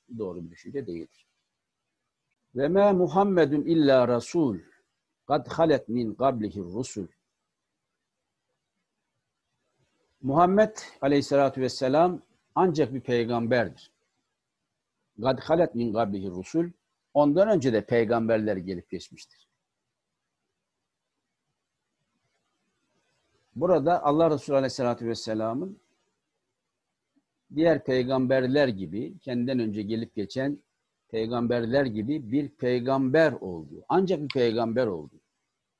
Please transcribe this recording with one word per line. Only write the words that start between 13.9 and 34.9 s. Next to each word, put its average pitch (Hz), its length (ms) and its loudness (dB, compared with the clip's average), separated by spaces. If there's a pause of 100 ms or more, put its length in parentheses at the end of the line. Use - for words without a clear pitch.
Kad 127 180 0
halet 160 340 2
min 117 180 -2
qablihi 101 380 -2
rusul. 160 400 -4 (440)
Ondan 185 340 4
önce 139 240 2
de 104 120 2
peygamberler 113 720 0
gelip 90 340 -10
geçmiştir. - 580 -16 (4000)
Burada 165 480 2
Allah 156 260 4
Resulü 143 260 0
Aleyhisselatü 120 500 -2
Vesselam'ın 113 720 -4 (1700)
diğer 156 300 2
peygamberler 131 840 2
gibi, 98 500 -8
kendinden 123 400 -4
önce 107 240 -4
gelip 113 320 -6
geçen 131 440 -4 (500)
peygamberler 120 760 -2
gibi 113 480 -6
bir 143 160 -2
peygamber 131 840 0
olduğu, 85 560 -10
ancak 180 340 2
bir 143 60 -6
peygamber 117 580 0
olduğu. 80 340 -8 (600)